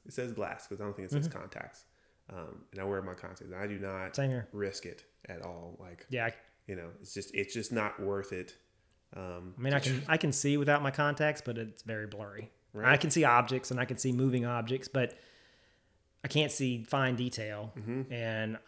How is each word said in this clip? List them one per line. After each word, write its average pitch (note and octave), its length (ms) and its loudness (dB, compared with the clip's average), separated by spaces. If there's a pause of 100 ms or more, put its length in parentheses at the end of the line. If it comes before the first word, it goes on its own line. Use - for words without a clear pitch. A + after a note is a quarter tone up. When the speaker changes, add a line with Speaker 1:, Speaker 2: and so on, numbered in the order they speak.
Speaker 1:
It C#3+ 60 -16
says B2 200 -4
glass G2+ 340 -6
'cause G2+ 140 -8
I G#2 40 -6
don't G2+ 100 -4
think F#2+ 120 -8
it F#2+ 60 -8
says D3 160 2
Speaker 2:
Mm-hmm. - 100 -8
Speaker 1:
contacts. - 460 -12 (480)
Um, E2+ 380 -12
and F#2+ 100 -12
I F#2+ 40 -4
wear G2 180 0
my F#2 120 -6
contacts. F2+ 380 -14
I G#2+ 140 -4
do G#2 120 -4
not F#2+ 360 -6
Speaker 2:
Same C3+ 160 2
here. B2 220 -2
Speaker 1:
risk G2+ 340 -4
it - 180 -14 (240)
at F2 140 -10
all. E2+ 380 -10
Like, F2 300 -18
Speaker 2:
Yeah, A#2+ 160 0
I A2+ 80 -4 (340)
Speaker 1:
you G2 80 -6
know, E2+ 140 -8 (100)
it's - 120 -14
just, - 220 -8
it's G2 180 -2
just A2+ 200 -4
not G#2+ 280 0
worth G2 320 -2
it. F2+ 240 -8 (600)
Um, F2+ 420 -10
Speaker 2:
I - 20 -8
mean, C#3 140 2
I C#3 60 6
Speaker 1:
just C3+ 220 2
Speaker 2:
can, - 60 -8
I D#3+ 80 6
can D#3 160 4
see C#3+ 240 4
without D3 260 6
my C#3 80 2
contacts, D3 540 2
but A#2 140 -4
it's A2 240 -8
very G#2+ 240 -6
blurry. G#2 440 -10 (220)
Speaker 1:
Right. A2 200 6
Speaker 2:
I D3 40 10
can D3+ 140 4
see D#3 140 6
objects B2 460 6
and B2+ 100 0
I B2+ 40 2
can B2 140 -2
see C3 140 2
moving B2 340 4
objects, A#2+ 420 -2
but B2+ 260 2 (1120)
I C#3 40 -4
can't D3 240 4
see B2 320 0
fine C3 320 2
detail. G#2+ 640 -4
Speaker 1:
Mm-hmm. B2+ 340 -4
Speaker 2:
And A2 560 -2